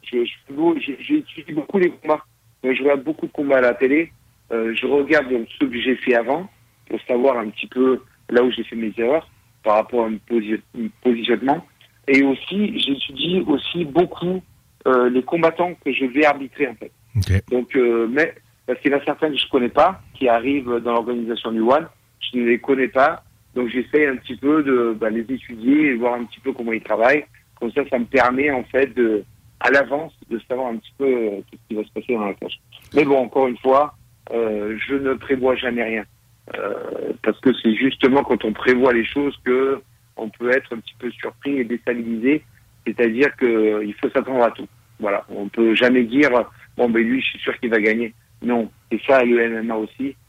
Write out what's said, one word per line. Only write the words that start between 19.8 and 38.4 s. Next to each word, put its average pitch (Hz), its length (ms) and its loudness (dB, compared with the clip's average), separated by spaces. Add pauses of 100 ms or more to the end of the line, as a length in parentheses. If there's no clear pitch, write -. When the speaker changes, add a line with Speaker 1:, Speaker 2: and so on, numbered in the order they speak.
Speaker 1:
qui 131 140 0
arrivent 120 560 0
dans 120 80 -2
l'organisation 117 600 -4
du 113 80 0
One, 139 280 2 (320)
je - 180 -6
ne 120 60 0
les 120 140 2
connais 131 300 0
pas, 143 340 0 (320)
donc 123 140 -2
j'essaie 127 380 0
un 131 100 -2
petit 120 200 -12
peu 147 260 2
de, 120 360 2
bah, 110 120 -2
les 113 100 -2
étudier 127 720 0
et 127 40 0
voir 120 200 0
un 120 100 -6
petit - 160 -18
peu 131 120 -6
comment 117 200 -6
ils 110 100 -4
travaillent. 123 420 2 (360)
Comme 117 120 -4
ça, 147 160 -2
ça 127 100 -2
me 120 60 0
permet 127 460 2
en 123 140 -2
fait 131 320 0
de, 110 260 2 (380)
à 123 100 0
l'avance, 139 420 0 (160)
de 110 200 -6
savoir 127 200 -4
un 113 80 -6
petit - 220 -16
peu, 139 80 0
euh, 113 340 0 (100)
tout - 120 -20
ce - 60 -20
qui 113 60 -6
va 107 100 -4
se - 80 -16
passer 110 220 -4
dans 107 120 -2
la 95 80 -4
cage. - 240 -12 (360)
Mais 143 100 6
bon, 139 140 4
encore 131 280 2
une 123 120 -2
fois, 139 360 4 (380)
euh, 107 440 -2 (100)
je 135 80 -4
ne 135 200 0
prévois 127 400 0
jamais 120 300 -4
rien. 110 200 -4 (520)
Euh, - 560 -6 (100)
parce - 180 -2
que 131 100 4 (120)
c'est 110 120 4
justement 131 480 2
quand 120 220 0